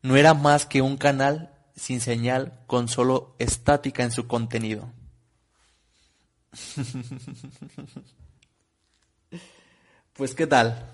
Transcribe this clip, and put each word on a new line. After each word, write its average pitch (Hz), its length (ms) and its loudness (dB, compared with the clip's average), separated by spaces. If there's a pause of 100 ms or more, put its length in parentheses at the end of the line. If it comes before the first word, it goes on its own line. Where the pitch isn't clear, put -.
no 131 140 2
era 151 180 10
más 147 320 4
que 135 160 2
un 135 140 0
canal 143 580 0 (220)
sin 127 240 -8
señal 123 640 -4
con 123 220 0
solo 127 520 0
estática 131 640 -2
en 117 80 -2
su 120 140 -6
contenido? 117 640 -4 (1600)
<laughs> - 300 -12 (3250)
Pues, 135 220 -6
¿qué 160 100 0
tal? 117 480 2